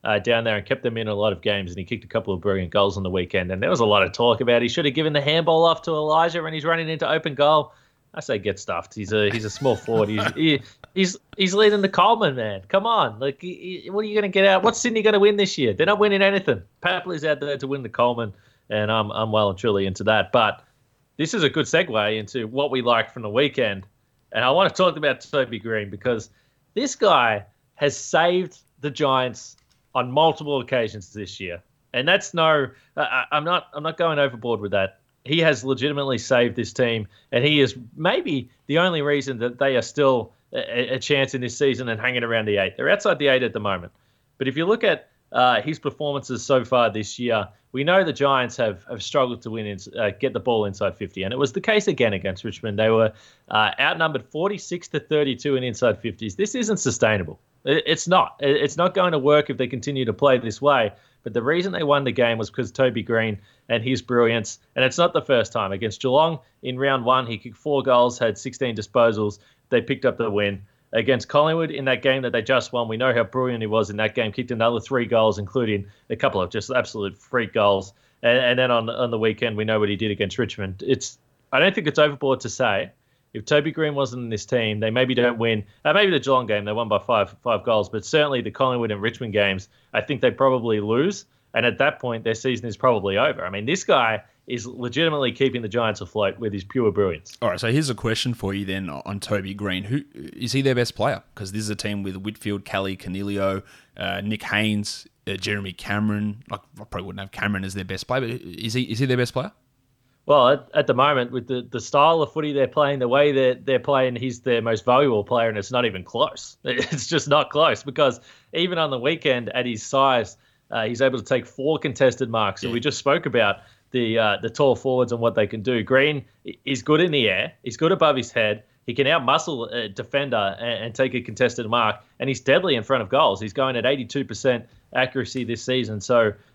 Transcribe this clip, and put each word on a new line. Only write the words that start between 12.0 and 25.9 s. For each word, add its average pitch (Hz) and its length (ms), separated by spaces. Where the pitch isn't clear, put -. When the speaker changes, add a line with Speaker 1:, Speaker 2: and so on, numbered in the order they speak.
Speaker 1:
man. 104 320
Come 196 180
on. 156 320
Like, 139 220
he, 180 440
he, - 60
what 196 140
are 214 40
you 208 60
gonna 208 140
get 190 180
out? 190 160
What's 220 180
Sydney 226 220
gonna 208 180
win 208 160
this 196 220
year? 120 160
They're 147 120
not 196 120
winning 202 240
anything. 190 400
Papley's 180 440
out 151 160
there 143 180
to 139 80
win 135 160
the 117 60
Coleman, 117 460
and 107 200
I'm, 110 200
I'm 110 220
well 107 180
and 95 80
truly 98 280
into 95 180
that. 104 280
But 110 300
this 156 160
is 208 120
a 139 40
good 151 180
segue 110 520
into 110 280
what 135 240
we 127 120
liked 117 300
from 123 100
the 107 80
weekend. 113 560
And 110 120
I 127 60
wanna 175 200
talk 180 260
about 143 260
Toby 123 360
Green 107 320